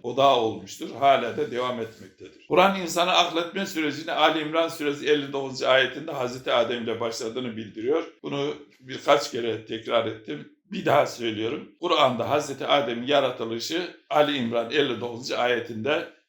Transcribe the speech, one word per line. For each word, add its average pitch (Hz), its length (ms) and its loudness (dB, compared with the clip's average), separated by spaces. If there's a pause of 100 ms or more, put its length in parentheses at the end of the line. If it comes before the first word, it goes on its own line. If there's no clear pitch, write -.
odağı 131 340 4
olmuştur. 110 520 -4 (100)
Hala 123 380 4
da 143 140 -4
devam 123 300 -4
etmektedir. - 680 -14
Kur'an 190 320 6
insanı 170 300 0
akletme 170 560 0
sürecini 151 460 -4
Ali 156 280 4
İmran 160 280 0
suresi 147 380 -4
elli 139 260 2
dokuzuncu 131 360 -4
ayetinde 131 440 2
Hazreti 131 400 -4
Adem 120 320 2
ile 113 160 -4
başladığını 117 560 -6
bildiriyor. 113 560 -4 (100)
Bunu 143 320 -4 (260)
birkaç 131 500 2
kere 117 340 -4
tekrar 113 420 -2
ettim. 147 460 -10 (200)
Bir 180 140 -4
daha 143 200 4
söylüyorum. 117 720 -6
Kur'an'da 131 500 2
Hazreti 139 360 -2
Adem'in 123 400 2
yaratılışı 131 880 0 (140)
Ali 147 260 4
İmran 117 340 -2
elli 131 300 0
dokuzuncu 120 380 -6
ayetinde 123 680 0 (200)